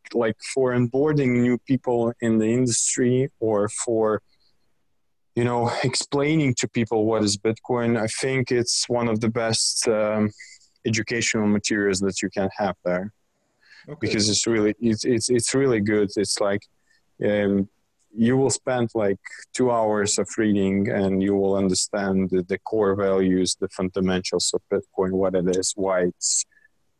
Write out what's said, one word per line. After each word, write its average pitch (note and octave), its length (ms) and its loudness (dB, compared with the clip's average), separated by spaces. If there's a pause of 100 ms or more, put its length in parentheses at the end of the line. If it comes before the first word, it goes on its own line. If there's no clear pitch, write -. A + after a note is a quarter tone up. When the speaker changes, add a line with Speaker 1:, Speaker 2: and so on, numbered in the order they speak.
(140)
Speaker 1:
like, A#2 220 0 (180)
for B2+ 200 2
onboarding B2+ 680 2
new B2 180 2
people A#2+ 600 0
in A2+ 180 2
the A2 100 2
industry B2+ 920 0
or G#2+ 300 0
for, A2 520 -2 (1120)
you A#2+ 100 0
know, A#2+ 260 0 (140)
explaining C#3+ 680 0
to - 120 -4
people A2+ 380 0
what A2 180 2
is G#2 140 0
Bitcoin, A#2 600 0
I A2 100 -2
think C3 440 -2
it's - 380 0
one A#2+ 180 0
of A2 140 -2
the A#2 80 0
best, A2+ 580 -2
um, G#2+ 440 0 (540)
educational A2+ 640 -2
materials G2+ 520 0
that F#2+ 220 -2
you F#2+ 80 -2
can F#2+ 260 -2
have G2 200 -2 (100)
there. F2+ 260 -2 (760)
Speaker 2:
Okay. D3 100 -14
Speaker 1:
Because G#2+ 300 0
it's G2+ 180 -2
really, G#2+ 320 2
it's, A2+ 240 0
it's, A#2+ 260 0
it's B2 240 0
really C3 280 2
good. G#2 340 2
It's - 240 -2
like, G2+ 220 0 (640)
um, G2+ 420 2 (480)
you A#2 220 2
will C3+ 120 2
spend, B2 460 -2
like, G2+ 240 0 (340)
two B2+ 160 2
hours G#2+ 480 0
of G2+ 200 -2
reading G2+ 520 2
and F#2+ 320 0
you G2+ 140 2
will G2 220 2
understand F#2+ 720 0
the, F#2 140 0
the F#2+ 160 -4
core G2+ 360 0
values, F#2+ 640 2
the F#2+ 80 -4
fundamentals F#2 840 -2
of - 80 -2 (100)
Bitcoin, F#2+ 400 -2
what F#2+ 240 0
it F2+ 220 0
is, F#2 180 -2
why F#2+ 280 0
it's, - 420 -2 (540)